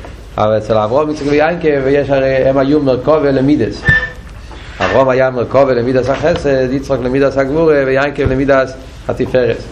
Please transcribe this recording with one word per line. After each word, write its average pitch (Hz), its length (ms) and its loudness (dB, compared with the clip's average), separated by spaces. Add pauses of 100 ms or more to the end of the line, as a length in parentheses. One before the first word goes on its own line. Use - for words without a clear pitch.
(380)
אבל 107 200 2
אצל 110 200 0
אברהם, 127 320 0
יצחק 139 200 -4
ויעקב 151 560 0
יש 139 240 2
הרי, 135 240 2
הם 131 240 2
היו 139 220 2
מרכבה 139 500 2
למידס. 135 520 0 (1000)
אברהם 107 280 2
היה 131 220 2
מרכבה 127 440 2
למידס 123 360 0
החסד, 135 640 0
יצחק 139 300 -2
למידס 131 360 0
הגבורה, 147 480 2
ויעקב 135 460 0
למידס 131 420 2 (340)
התפארת. 120 480 0 (160)